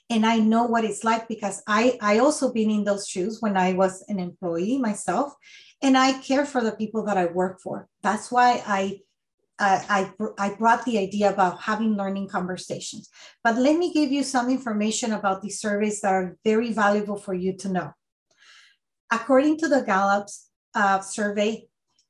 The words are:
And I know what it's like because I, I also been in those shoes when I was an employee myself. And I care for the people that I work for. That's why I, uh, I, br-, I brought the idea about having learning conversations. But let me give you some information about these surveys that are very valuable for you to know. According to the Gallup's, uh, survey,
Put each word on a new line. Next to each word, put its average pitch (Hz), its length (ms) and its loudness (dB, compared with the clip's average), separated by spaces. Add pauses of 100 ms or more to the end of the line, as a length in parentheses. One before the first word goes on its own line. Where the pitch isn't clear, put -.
(120)
And 220 120 4
I 226 140 4
know 220 280 4
what 233 180 0
it's 202 200 -4
like 226 240 0
because 208 380 -8
I, 233 360 2
I 208 180 4
also 277 340 2
been 220 160 2
in 208 140 0
those 202 240 -2
shoes 196 340 -6
when 208 160 0
I 185 160 2
was 185 340 0
an 202 120 -4
employee 180 580 -4
myself. 220 560 -2 (480)
And 262 160 6
I 262 220 4
care 269 260 0
for 262 160 -4
the 214 120 0
people 214 320 -4
that 202 120 0
I 175 100 2
work 180 340 -4
for. - 260 -10 (160)
That's 208 280 -2
why 247 360 4
I, 196 320 -2 (580)
uh, 190 320 2
I, 196 280 0
br-, 214 200 -6
I 202 160 -2
brought 226 300 2
the 226 160 0
idea 196 320 0
about 185 300 0
having 214 340 -2
learning 196 320 -4
conversations. 185 840 -8 (340)
But 226 140 2
let 285 220 4
me 349 140 -2
give 302 180 2
you 277 120 0
some 247 260 -2
information 220 640 -2
about 190 280 -2
these 196 180 -10
surveys 208 420 -2
that 196 100 0
are 190 320 -2
very 220 300 2
valuable 208 420 0
for 196 180 -8
you 185 240 -2
to 196 120 -8
know. 175 240 -4 (1160)
According 269 500 2
to 320 100 0
the 269 120 2
Gallup's, 202 680 0 (260)
uh, 196 240 2
survey, 208 640 -4 (440)